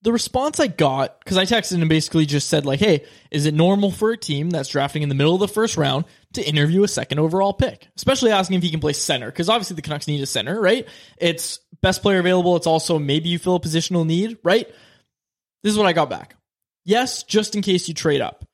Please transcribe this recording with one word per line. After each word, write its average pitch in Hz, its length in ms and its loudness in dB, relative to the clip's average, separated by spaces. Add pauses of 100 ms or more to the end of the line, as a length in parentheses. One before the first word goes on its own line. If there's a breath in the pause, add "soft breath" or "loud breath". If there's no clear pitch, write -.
The 233 100 2
response 262 480 -2
I 294 60 4
got, 139 580 0
'cause 185 140 0
I 185 80 4
texted 226 260 0
him 175 100 0
and 160 60 2
basically 156 380 2
just 143 240 -2
said, 147 160 0
like, 139 120 -2
"Hey, 180 260 2 (260 loud breath)
is 147 160 0
it 151 80 0
normal 190 360 4
for 214 200 -2
a 233 80 -4
team 151 320 -4
that's 143 180 -4
drafting 139 340 -2
in 147 60 -2
the 139 60 -2
middle 143 180 4
of 185 80 2
the 202 80 0
first 220 300 -2
round 143 260 0 (300 soft breath)
to 247 120 -4
interview 151 360 2
a 202 60 2
second 196 320 -4
overall 190 340 0
pick?" - 420 -4
Especially 262 340 0
asking 190 280 0
if 175 40 0
he 175 80 -2
can 156 100 -4
play 151 120 -2
center, 127 380 -4
'cause 170 180 -4
obviously 208 280 -2
the 156 60 -12
Canucks 151 240 -8
need 147 140 -2
a 135 60 -4
center, 151 340 -4
right? 220 260 2 (300 loud breath)
It's - 440 -2 (200)
best 185 220 0
player 196 160 4
available. 180 380 2
It's 165 100 -2
also 160 320 2
maybe 151 320 -2
you 170 80 -2
fill 180 160 0
a 175 60 0
positional 165 440 -2
need, 185 380 -2
right? 190 260 2 (920 soft breath)
This 208 100 0
is 208 60 0
what 208 80 4
I 175 80 2
got 160 160 0
back. - 260 -12 (480)
"Yes, 240 380 0
just 208 320 -2
in 208 80 -2
case 185 260 0
you 165 60 -6
trade 147 260 0
up. - 340 -8